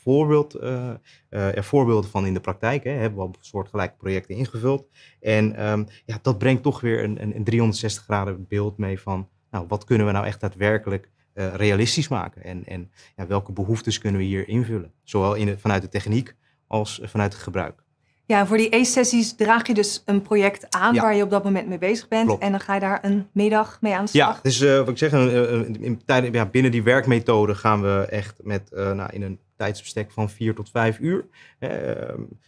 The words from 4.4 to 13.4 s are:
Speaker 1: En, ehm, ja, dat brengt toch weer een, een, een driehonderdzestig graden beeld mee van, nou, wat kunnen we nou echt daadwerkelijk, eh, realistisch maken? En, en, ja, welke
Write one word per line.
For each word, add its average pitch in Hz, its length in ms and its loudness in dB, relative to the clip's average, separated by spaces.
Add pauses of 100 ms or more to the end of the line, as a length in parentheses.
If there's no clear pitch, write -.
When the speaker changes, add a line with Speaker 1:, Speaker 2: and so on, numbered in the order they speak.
Speaker 1:
En, 107 340 2
ehm, 107 280 -2 (220)
ja, 110 160 -6
dat 123 160 0
brengt 131 260 2
toch 139 180 -2
weer 113 220 0
een, 107 180 -4
een, 107 140 -6
een 110 80 -4
driehonderdzestig 110 600 0
graden 98 440 -4
beeld 104 300 -2
mee 98 220 -4
van, 95 300 -6 (220)
nou, 90 160 -4
wat 104 160 -4
kunnen 107 220 2
we 104 80 0
nou 101 120 0
echt 101 140 -8
daadwerkelijk, 101 720 -2 (240)
eh, 95 200 -6
realistisch 104 540 2
maken? 95 360 -6
En, 90 220 -12
en, 90 260 -12 (240)
ja, 92 120 -10
welke 101 240 -2